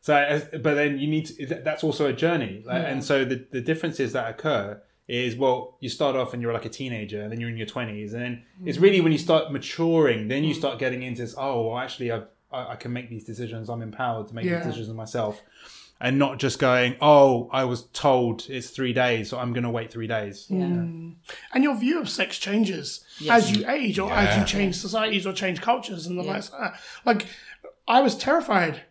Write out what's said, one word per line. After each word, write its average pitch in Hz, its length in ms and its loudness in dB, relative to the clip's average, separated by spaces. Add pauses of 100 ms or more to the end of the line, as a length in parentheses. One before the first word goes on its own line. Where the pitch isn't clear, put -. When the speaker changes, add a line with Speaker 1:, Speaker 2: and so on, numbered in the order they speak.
Speaker 1:
So, 151 140 4
as, 147 360 2
but 147 220 0
then 147 260 2
you 147 80 -2
need 156 200 -2
to, - 200 -12
that, 151 160 -6
that's 151 200 -4
also 156 240 0
a 131 60 0
journey. 135 520 -2
Like, 127 180 -2
Speaker 2:
Yeah. 147 60 -4
Speaker 1:
and 135 140 -4
so 139 200 2
the, 127 280 -4
the 131 100 -6
differences 156 520 -2
that 120 160 -2
occur 107 520 -2 (260)
is, 120 280 -2
well, 127 440 0
you 131 100 -10
start 139 260 0
off 127 180 -2
and 123 80 -6
you're, 117 120 -2
like, 113 120 -4
a 117 40 -8
teenager, 107 520 -8
and 107 100 -8
then 117 80 -6
you're 117 100 -6
in 113 80 -8
your 110 100 -6
twenties, 107 460 -8
and 120 100 -6
then 120 200 -8 (220)
it's 160 120 -4
Speaker 2:
Mm. 160 40 4
Speaker 1:
really 196 200 8
when 160 100 4
you 151 60 2
start 156 340 2
maturing, 139 760 2
then 135 160 0
you 151 100 2
Speaker 2:
Mm. - 40 -4
Speaker 1:
start 127 220 -2
getting 127 240 -2
into 123 180 -8
this, 117 160 -8
"Oh, 131 320 -2
well, 113 80 -4
actually, 127 340 -6
I've, 110 140 -6 (260)
I, 127 220 -8
I - 20 -12
can 120 180 -10
make 123 160 -8
these 113 160 -12
decisions. 113 440 -10
I'm 117 120 -6
empowered 110 480 -6
to 113 60 -14
make 117 100 -6
Speaker 2:
Yeah. 175 120 0
Speaker 1:
these 170 100 -4
decisions 113 280 -8
myself." 110 460 -6 (580)
And 127 180 0
not 139 220 2
just 131 200 0
going, 127 420 4
"Oh, 139 500 8
I 135 140 2
was 120 180 -4 (100)
told 123 560 2
it's 127 220 -10
three 127 220 -2
days, 117 360 2
so 127 80 -6
I'm 123 160 -4
gonna 120 160 -2
wait 117 220 -6
three 113 160 -8
days." 104 420 -6
Speaker 3:
Yeah. 185 160 0
Speaker 2:
Mm. 170 480 -4 (400)
And 254 100 4
your 285 120 2
view 254 240 0
of 233 100 -6
sex - 300 -4
changes 196 600 -2 (180)
Speaker 3:
Yes. 170 240 6
Speaker 2:
as 185 140 2
you - 120 0
age 240 300 0
or 190 120 -2
as 202 240 4
you 202 60 4
Speaker 4:
Yeah. - 40 2
Speaker 2:
change 196 300 0
societies 208 520 -2
or 190 60 -4
change 185 280 -4
cultures 208 460 -2
and 180 100 -6
the 175 60 -4
Speaker 3:
Yeah. - 80 -4
Speaker 2:
likes 202 200 -6
like 277 100 -12
that. - 180 -6 (260)
Like, 233 200 4 (640)
I 233 140 8
was 269 140 4
terrified 196 760 2